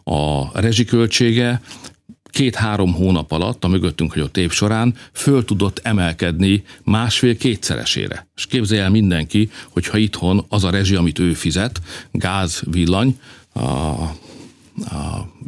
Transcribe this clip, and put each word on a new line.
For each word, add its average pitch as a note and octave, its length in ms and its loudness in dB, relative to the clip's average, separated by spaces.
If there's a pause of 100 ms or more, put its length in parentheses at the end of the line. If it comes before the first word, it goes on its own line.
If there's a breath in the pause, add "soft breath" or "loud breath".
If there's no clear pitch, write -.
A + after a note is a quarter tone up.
a D2 560 0
rezsiköltsége A#2 1040 2 (720 loud breath)
két-három G#2+ 600 2
hónap E2+ 380 2
alatt, F#2 320 -2
a F#2 40 2
mögöttünk F2 440 0
hagyott D2 260 -4
év F2 140 0
során A2+ 440 2 (160 loud breath)
föl C#3 340 2
tudott G2 380 -2
emelkedni F#2 800 0 (200 loud breath)
másfél-kétszeresére. A2 1500 -2
És - 100 -10
képzelje G#2+ 380 0
el F#2+ 60 2
mindenki, G2+ 600 2 (200 loud breath)
hogyha - 280 -2
itthon G2+ 520 0
az G2+ 140 0
a F#2 60 0
rezsi, G2 260 2
amit E2+ 240 2
ő F2+ 140 2
fizet, F2 480 -2 (300 loud breath)
gáz, F#2 540 -2
villany, F#2 540 2 (340 loud breath)
a, - 60 -6
a D#2 1700 -6 (200)